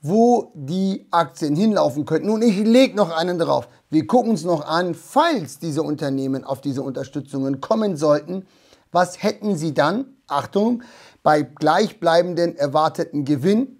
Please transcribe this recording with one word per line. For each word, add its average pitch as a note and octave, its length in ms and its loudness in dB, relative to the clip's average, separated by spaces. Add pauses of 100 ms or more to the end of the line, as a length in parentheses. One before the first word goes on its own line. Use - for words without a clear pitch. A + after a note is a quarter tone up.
wo A3+ 540 2
die F#3 560 -4
Aktien E3 440 0
hinlaufen D3+ 520 2
könnten. D#3+ 240 0
Und G#3+ 100 0
ich A3 160 4
leg A3+ 380 4
noch G3 160 0
einen E3+ 280 -2
drauf. C#3+ 300 0 (220)
Wir D3+ 160 0
gucken A3+ 240 2
uns E3 140 -2
noch E3 220 -2
an, E3+ 280 -2
falls C#4 640 -2
diese D#3 240 -4
Unternehmen C3+ 640 -4
auf C3+ 180 -6
diese C#3 180 -6
Unterstützungen C3+ 800 -6
kommen G#3+ 380 -2
sollten, F#3+ 480 0 (440)
was F3 320 0
hätten G#3 360 -2
sie D#3 160 -4
dann, E3 420 -2 (100)
Achtung, G#3 560 -2 (400)
bei D3+ 200 4
gleichbleibenden E3+ 1120 0
erwarteten D3 680 -2
Gewinn F#3 540 0